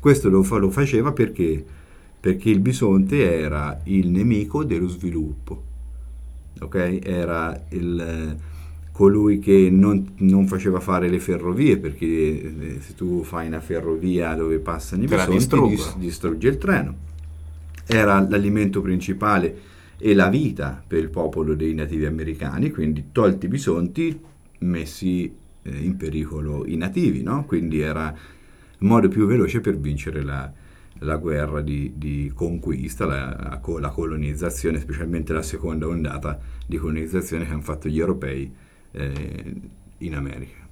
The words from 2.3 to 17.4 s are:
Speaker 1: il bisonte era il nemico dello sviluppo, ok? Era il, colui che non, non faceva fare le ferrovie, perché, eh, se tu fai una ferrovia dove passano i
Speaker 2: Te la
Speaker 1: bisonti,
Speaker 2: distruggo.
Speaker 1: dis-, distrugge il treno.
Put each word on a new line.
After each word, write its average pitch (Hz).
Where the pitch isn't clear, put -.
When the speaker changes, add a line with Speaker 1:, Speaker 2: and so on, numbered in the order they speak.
Speaker 1:
il 101
bisonte 101
era 73
il 95
nemico 104
dello 92
sviluppo, 85
ok? 90
Era 85
il, 82
colui 101
che 98
non, 95
non 95
faceva 92
fare 90
le 90
ferrovie, 92
perché, 80
eh, 78
se -
tu 87
fai 82
una 80
ferrovia 82
dove 80
passano 82
i -
Speaker 2:
Te 104
la 92
Speaker 1:
bisonti, 90
Speaker 2:
distruggo. 127
Speaker 1:
dis-, 104
distrugge 87
il 135
treno. 78